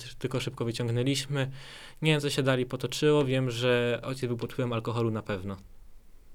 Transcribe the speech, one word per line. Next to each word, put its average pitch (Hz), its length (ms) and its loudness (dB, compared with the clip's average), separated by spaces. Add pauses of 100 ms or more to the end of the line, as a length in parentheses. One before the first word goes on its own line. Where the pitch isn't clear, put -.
(180)
tylko 131 220 -2
szybko - 240 -4
wyciągnęliśmy. 131 840 0 (520)
Nie 156 100 6
wiem, 151 80 2
co 143 100 0
się 147 120 2
dalej 127 240 4
potoczyło, 147 580 2
wiem, 131 260 2
że 120 520 2
ojciec 131 260 -4
był 120 80 -2
pod 117 160 -4
wpływem 120 200 -2
alkoholu 113 380 0
na 107 120 -2
pewno. 98 340 -4 (800)